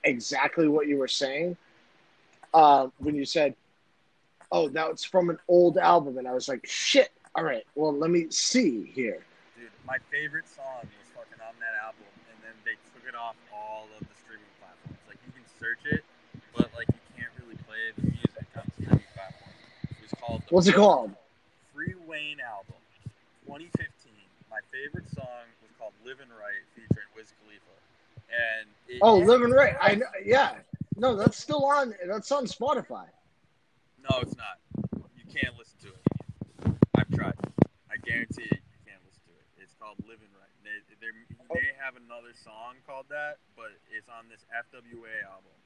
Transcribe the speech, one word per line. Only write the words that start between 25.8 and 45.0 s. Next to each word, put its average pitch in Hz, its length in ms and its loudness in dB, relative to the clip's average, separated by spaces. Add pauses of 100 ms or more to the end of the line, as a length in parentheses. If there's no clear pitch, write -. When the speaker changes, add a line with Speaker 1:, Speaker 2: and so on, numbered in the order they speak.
Speaker 2:
"Living 135 260 -18
Right" 104 320 -12 (120)
featuring 107 400 -2
Wiz 110 180 -20 (100)
Khalifa. 104 320 -20 (560)
And 110 360 -4 (200)
it 123 140 -10
Speaker 1:
Oh, 208 200 8
Speaker 2:
is 185 60 4
Speaker 1:
Living 240 240 6
Right. 269 300 6
I 202 140 6
kn-, 220 80 -2 (200)
yeah. 233 320 2 (400)
No, 233 200 0
that's 202 220 2
still 285 280 -2
on. 277 280 2 (140)
That's 202 240 -6
on 277 140 0
Spotify. 190 640 -4 (920)
Speaker 2:
No, 135 220 -2
it's - 160 -10
not. 104 220 -14 (360)
You - 320 -18
can't 127 320 -6
listen - 240 -20
to 104 60 -20
it. - 840 -6 (200)
I've - 160 2
tried. - 240 -2 (560)
I - 80 -10
guarantee 117 480 -8
you, - 80 -2
you - 320 -20
can't 95 160 -20
listen 92 240 -20
to 87 80 -20
it. - 100 -20 (160)
It's 95 140 -20
called 107 220 -20 (100)
"Living 107 320 -20
Right." - 240 -20
They, 104 160 -12 (240)
they, 113 80 -12 (480)
they 160 160 0
have 135 240 -12
another 120 320 -18 (100)
song 117 460 -18
called 135 220 -14
that, 147 280 -10 (200)
but 110 180 -18 (160)
it's 113 160 -14
on 117 240 -20
this 107 140 -20 (120)
F 117 140 -8
W 120 320 -20